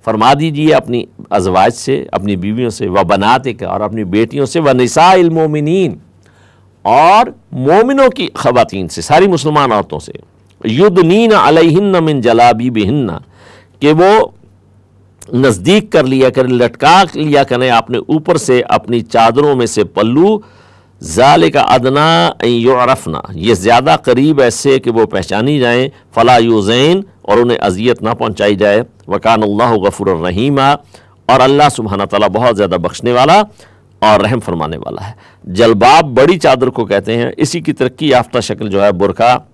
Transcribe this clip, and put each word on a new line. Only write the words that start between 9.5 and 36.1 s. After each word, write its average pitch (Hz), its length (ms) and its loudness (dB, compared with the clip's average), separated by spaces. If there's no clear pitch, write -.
औरतों 80 260 -4
से, - 140 -16
युदनीन 190 720 2
अलैहिन्न 170 720 2
मिन 147 160 -2
जलाबीबिहिन्न, 117 1000 0
कि 147 120 2
वो 190 400 2
नज़दीक 131 580 0
कर - 140 2
लिया 131 240 2
करें, 127 180 -2
लटका 131 540 2
लिया 147 280 0
करें 127 260 -2
अपने 117 280 0
ऊपर 156 400 -2
से 127 220 0
अपनी 117 320 -2
चादरों 120 540 0
में 120 100 -2
से 107 180 -2
पल्लू, 147 580 0
ज़ालिका 139 600 2
अदना 131 440 0
अन - 200 -4
युअरफना, 123 720 0
ये 98 200 0
ज़्यादा 120 420 2
करीब 139 440 0
ऐसे 135 380 2
कि 123 120 -4
वो 113 160 2
पहचानी 113 520 -4
जाएँ, 123 320 0
फला 120 220 4
युज़ैन, 117 680 2
और 104 100 4
उन्हें 120 200 2
अजियत 107 440 -2
ना 110 120 -2
पहुँचाई 104 420 -2
जाए, 104 280 0
व 98 100 -4
कान 110 240 0
अल्लाहु 107 360 0
गफूरर 95 380 -2
रहीमा, 131 560 -2
और 127 120 2
अल्लाह 143 280 4
सुब्हाना 101 380 -4
तआला 101 220 0
बहुत 113 260 0
ज़्यादा 95 240 0
बख्शने 90 340 -4
वाला 147 280 4
और - 200 4
रहम 113 180 -2
फरमाने 82 360 -8
वाला - 260 -12
है। 107 120 -16
जलबाब 117 680 2